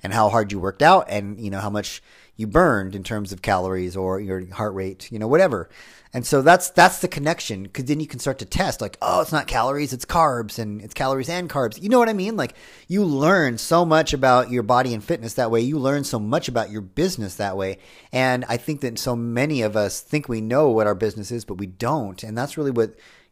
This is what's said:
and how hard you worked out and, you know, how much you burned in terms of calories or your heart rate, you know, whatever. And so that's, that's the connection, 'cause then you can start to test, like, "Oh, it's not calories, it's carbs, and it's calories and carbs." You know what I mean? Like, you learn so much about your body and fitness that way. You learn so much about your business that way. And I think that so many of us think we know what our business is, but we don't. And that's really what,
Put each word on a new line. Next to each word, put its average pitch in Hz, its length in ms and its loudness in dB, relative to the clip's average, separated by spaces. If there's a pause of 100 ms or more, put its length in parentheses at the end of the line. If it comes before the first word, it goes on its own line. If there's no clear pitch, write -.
and 95 100 -6
how 107 180 4
hard 107 200 2
you 101 80 -6
worked 95 240 -2
out 175 260 8
and, 101 300 -6
you 104 120 -8
know, 98 100 -4
how 104 100 -4
much 104 320 -6 (320)
you - 120 -6
burned 104 480 2
in 98 80 -8
terms 104 300 -8
of 92 100 -12
calories 92 540 -2
or 95 220 -2
your 92 340 -6
heart 107 220 -4
rate, 95 380 -8
you 110 60 -8
know, 110 100 -4
whatever. 135 420 2 (420)
And 123 140 -6
so 143 140 4
that's, 175 300 6
that's 180 300 6
the 175 80 -2
connection, 139 600 -4
'cause - 160 -8
then 147 160 0
you 151 60 -6
can 123 140 -14
start - 180 -4
to - 80 -10
test, 180 340 -2
like, - 220 -8
"Oh, 180 180 2
it's 156 120 -2
not 147 140 0
calories, 131 460 0
it's 123 140 -8
carbs, 123 520 0
and 107 220 -8
it's 107 140 -18
calories 135 340 0
and 175 200 -4
carbs." 131 340 -2
You 202 60 -4
know 254 100 6
what 233 100 6
I 220 60 -2
mean? 208 220 -4
Like, 135 180 -4 (340)
you 196 160 2
learn 147 540 4
so 170 260 2
much 156 300 4
about 127 360 4
your 123 120 0
body 123 320 2
and 104 100 -8
fitness 113 300 -4
that 120 160 0
way. 113 100 4
You 143 180 -2
learn 139 260 0
so 127 140 -4
much 120 300 -2
about 113 220 -2
your 107 100 -8
business 113 540 -4
that 98 220 -4
way. 95 220 -4 (340)
And 127 360 0
I 117 80 -2
think 143 240 -6
that 117 180 -6
so 123 160 -2
many 120 460 -2
of 107 160 0
us 104 240 -2
think - 280 -4
we 113 120 -2
know 127 300 2
what 110 160 2
our 104 80 2
business 104 360 -4
is, 120 140 -8
but 92 140 -12
we 101 80 -6
don't. 107 560 -4
And 110 140 -10
that's 139 200 -6
really 147 140 -2
what, 113 240 0 (380)